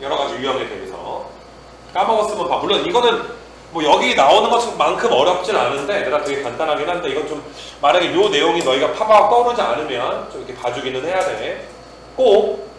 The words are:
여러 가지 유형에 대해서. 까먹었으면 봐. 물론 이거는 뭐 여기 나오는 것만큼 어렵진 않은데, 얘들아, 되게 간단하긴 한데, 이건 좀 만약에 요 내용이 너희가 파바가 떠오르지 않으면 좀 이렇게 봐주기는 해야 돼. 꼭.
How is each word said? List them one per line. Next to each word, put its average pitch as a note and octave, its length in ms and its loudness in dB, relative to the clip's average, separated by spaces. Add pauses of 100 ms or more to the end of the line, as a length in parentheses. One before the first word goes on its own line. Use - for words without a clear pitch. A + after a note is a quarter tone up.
여러 C#3+ 160 -4
가지 C#3 180 -2
유형에 B2+ 340 -4
대해서. F#2 580 -10 (680)
까먹었으면 G3+ 540 0
봐. C#3 100 0
물론 E3 260 0
이거는 A3+ 380 2 (480)
뭐 E3 140 -4
여기 A3+ 300 4
나오는 F3 360 6
것만큼 G3 640 0
어렵진 F3 440 2
않은데, C#3 440 -2
얘들아, C#3+ 240 -2
되게 C#3 180 -4
간단하긴 D3 460 -4
한데, F3 220 -4
이건 D3 180 -4
좀 D3 140 -8 (380)
만약에 D#3 340 2
요 G3+ 140 4
내용이 E3 340 2
너희가 C#3 300 0
파바가 G#3+ 360 4
떠오르지 A#3+ 320 4
않으면 C3+ 680 -4
좀 C3 160 -12
이렇게 - 140 -14
봐주기는 B2+ 440 -6
해야 F#3 160 -2
돼. C#3+ 460 -4 (500)
꼭. G#3+ 520 2 (100)